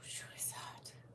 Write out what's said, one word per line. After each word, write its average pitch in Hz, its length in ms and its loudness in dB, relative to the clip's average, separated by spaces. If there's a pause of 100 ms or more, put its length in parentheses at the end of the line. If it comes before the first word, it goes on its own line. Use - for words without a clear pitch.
Sure - 200 -2 (100)
is - 160 8
hot. - 400 -6 (220)